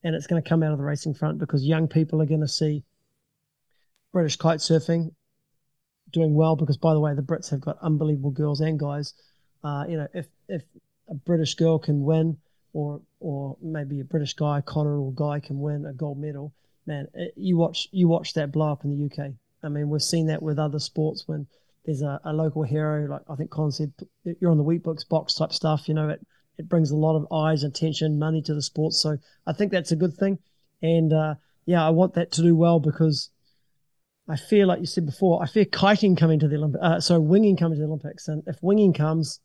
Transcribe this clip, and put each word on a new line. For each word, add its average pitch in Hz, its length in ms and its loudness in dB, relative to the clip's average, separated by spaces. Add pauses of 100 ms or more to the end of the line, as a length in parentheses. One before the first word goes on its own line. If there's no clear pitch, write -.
And 165 100 -2
it's 160 140 -6
gonna 165 160 0
come 165 180 2
out 156 120 0
of 147 40 -2
the 139 60 -4
racing 147 320 -4
front 156 240 -4
because 139 260 -2
young 160 220 2
people 156 340 0
are 151 60 0
gonna 151 200 0
see 151 360 -4 (1300)
British 165 240 0
kite 160 240 2
surfing 165 520 0 (1000)
doing 160 220 2
well 160 240 4
because, 147 180 0
by 160 180 2
the 151 60 2
way, 151 140 0
the 139 80 -4
Brits 156 280 -6
have 135 120 -4
got 151 200 -8
unbelievable 151 500 0
girls 147 280 -2
and 156 180 0
guys. 143 360 -6 (500)
Uh, 147 240 -6
you 170 80 -6
know, 147 180 -6
if, 175 140 -10 (220)
if 180 120 -8 (480)
a 190 40 -12
British 160 420 0
girl 165 240 2
can 147 240 -2
win, 160 340 2 (360)
or, 147 260 -6 (220)
or 139 400 -8
maybe 147 400 -8
a - 20 -8
British 147 300 -4
guy, 147 260 0
Connor 147 400 -2
or 135 140 -4
Guy, 147 260 -2
can 139 200 -8
win 147 260 -4
a 143 80 -12
gold 139 260 -8
medal, 147 340 -10 (320)
man, 143 280 -8
it, - 240 -10
you 185 180 0
watch, 165 360 0
you 180 180 4
watch 165 240 0
that 147 180 -2
blow 151 200 0
up 143 120 -8
in 143 60 -2
the 143 80 -4
U 147 120 -2
K. 139 240 -10 (300)
I 156 60 -8
mean, 147 200 -4
we've 147 120 -2
seen 160 260 0
that 156 160 -2
with 151 160 -2
other 151 200 -2
sports - 500 -4
when 151 180 -6 (380)
there's 143 160 -4
a, 139 240 -4
a 156 80 -4
local 156 300 0
hero, 151 440 -2
like 143 220 -8
I 147 60 -10
think 143 140 -6
Colin 156 220 -2
said, 143 220 -6 (320)
you're 175 260 0
on 156 60 6
the 147 60 4
Wheat 165 200 0
Books 156 220 -6
box - 300 -2
type - 180 -2
stuff, 156 340 -2
you 156 60 -2
know, 151 160 -2
it, - 160 -8 (320)
it 151 100 -12
brings 160 240 2
a 151 60 0
lot 156 180 2
of 151 160 -2
eyes, 156 320 0
attention, 151 560 -2
money 156 220 0
to 151 120 -4
the 147 80 -4
sport. 156 320 -2
So 151 240 -2 (300)
I 165 60 -2
think 202 180 0
that's 175 220 0
a - 20 2
good 156 200 0
thing. 196 240 0 (420)
And, 160 320 4
uh, 156 220 0 (300)
yeah, 170 200 2
I 160 40 4
want 180 260 4
that 170 180 -2
to 165 80 0
do 170 120 6
well 170 280 6
because 151 480 0 (1000)
I 160 60 -4
fear, 202 300 4
like 180 140 2
you 180 60 -6
said 170 200 -4
before, 170 380 2
I 165 40 -4
fear 208 180 2
kiting 196 500 4
coming 160 240 4
to 156 80 2
the 143 80 0
Olymp-, 147 260 -2
uh, 170 200 2
so 170 180 4
winging 190 380 4
coming 165 200 0
to 147 40 -2
the 151 60 -2
Olympics. 151 400 -8
And 156 200 -6
if - 140 -10
winging 202 320 4
comes 156 520 0